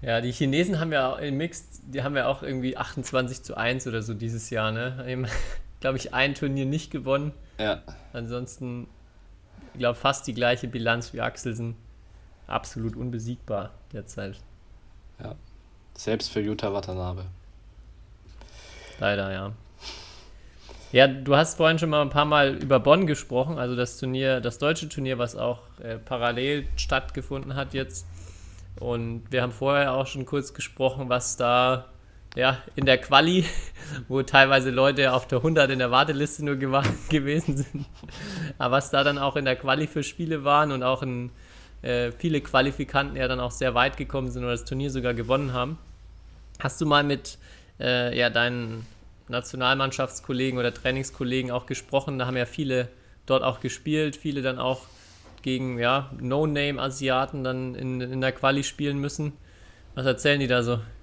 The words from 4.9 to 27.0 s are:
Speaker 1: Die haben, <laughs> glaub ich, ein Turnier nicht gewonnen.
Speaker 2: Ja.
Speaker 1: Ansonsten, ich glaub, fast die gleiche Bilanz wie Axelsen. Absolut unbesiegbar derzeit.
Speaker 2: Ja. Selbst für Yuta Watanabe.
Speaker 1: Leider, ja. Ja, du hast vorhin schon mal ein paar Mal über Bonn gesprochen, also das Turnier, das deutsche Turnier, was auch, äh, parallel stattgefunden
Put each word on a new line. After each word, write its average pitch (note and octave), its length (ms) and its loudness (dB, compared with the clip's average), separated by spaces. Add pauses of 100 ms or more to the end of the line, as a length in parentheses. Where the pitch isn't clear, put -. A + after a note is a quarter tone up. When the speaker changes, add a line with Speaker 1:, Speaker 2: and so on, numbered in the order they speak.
Speaker 1:
Die B2+ 40 -4
haben, B2+ 160 -2 (260)
<laughs> - 260 -8
glaub C3+ 160 0
ich, - 200 -6
ein C3+ 180 4
Turnier C#3 320 -2
nicht D3 240 -2
gewonnen. C#3 440 -2 (260)
Speaker 2:
Ja. G#2+ 240 -2 (280)
Speaker 1:
Ansonsten, B2 760 -8 (840)
ich - 60 -16
glaub, A#2+ 160 2
fast - 300 0
die B2 80 -6
gleiche A#2+ 340 0
Bilanz A#2 460 -2
wie A#2 80 -6
Axelsen. A#2 540 -6 (720)
Absolut - 480 -6
unbesiegbar A#2 720 -6 (240)
derzeit. G2+ 440 -10 (840)
Speaker 2:
Ja. - 120 -12 (580)
Selbst - 380 -4
für A2 100 -2
Yuta G#2 320 -2
Watanabe. F#2 520 -6 (1700)
Speaker 1:
Leider, G2+ 320 0
ja. F#2+ 200 -6 (1400)
Ja, C3 160 10
du C3+ 280 2
hast D#3+ 220 4
vorhin E3 200 6
schon D#3+ 140 2
mal D3+ 100 4
ein C#3 80 2
paar D3 160 4
Mal C#3+ 300 4
über C3+ 240 4
Bonn D#3 280 6
gesprochen, D3 520 -2
also B2 160 -2
das B2 240 -2
Turnier, C3 420 0
das A#2 160 -4
deutsche D#3+ 320 0
Turnier, C3 300 -2
was A#2+ 180 -2
auch, A#2+ 220 -2 (220)
äh, A2+ 160 -8
parallel B2 800 -2
stattgefunden C3+ 800 -4